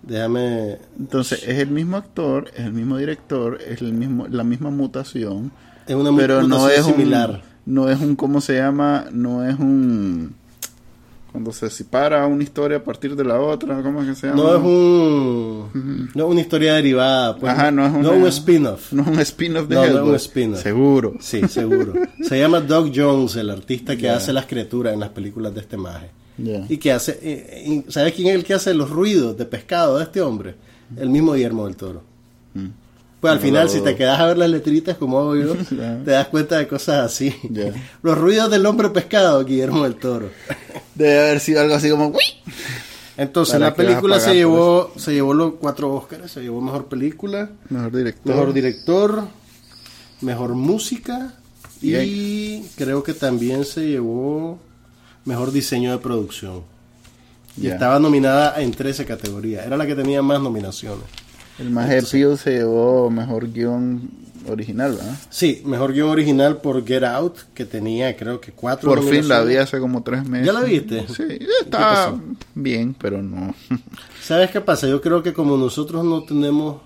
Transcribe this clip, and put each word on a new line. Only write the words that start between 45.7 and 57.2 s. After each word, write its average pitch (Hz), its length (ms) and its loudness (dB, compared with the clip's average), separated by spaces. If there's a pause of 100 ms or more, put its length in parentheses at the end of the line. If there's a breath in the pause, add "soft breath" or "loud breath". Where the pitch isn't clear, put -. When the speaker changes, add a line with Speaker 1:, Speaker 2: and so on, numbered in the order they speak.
Speaker 1:
Oscars, 160 380 -10
se 131 100 -14
llevó 120 200 -8
mejor 139 240 -6
película, 196 640 -6 (200)
Speaker 2:
Mejor 120 260 -6
director. 127 380 -2
Speaker 1:
mejor 139 200 2
director, 185 680 0 (1000 loud breath)
mejor 123 340 -4
música, 240 800 -4 (480)
y 156 100 0
Speaker 2:
Bien. 208 760 -4 (100)
Speaker 1:
creo 139 280 -2
que 160 100 -6
también 131 520 -2
se 156 220 -8
llevó 143 720 -4 (640 soft breath)
mejor 127 280 -4
diseño 123 400 -2
de 123 80 -4
producción. 104 640 -6 (920 soft breath)